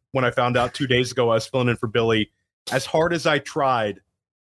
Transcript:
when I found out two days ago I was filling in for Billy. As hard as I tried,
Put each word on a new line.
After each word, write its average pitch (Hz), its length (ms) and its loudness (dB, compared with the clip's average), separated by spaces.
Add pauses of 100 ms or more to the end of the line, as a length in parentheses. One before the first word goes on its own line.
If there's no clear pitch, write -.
(120)
when 131 140 2
I 120 40 0
found 123 280 0
out 123 160 0
two 143 120 -4
days 123 240 0
ago 120 200 2
I 113 60 4
was 110 100 -2
filling 123 240 0
in 113 60 0
for - 100 -6
Billy. 113 440 0 (400)
As 131 140 -2
hard 170 300 0
as 160 100 -4
I 151 140 2
tried, 127 600 -2 (420)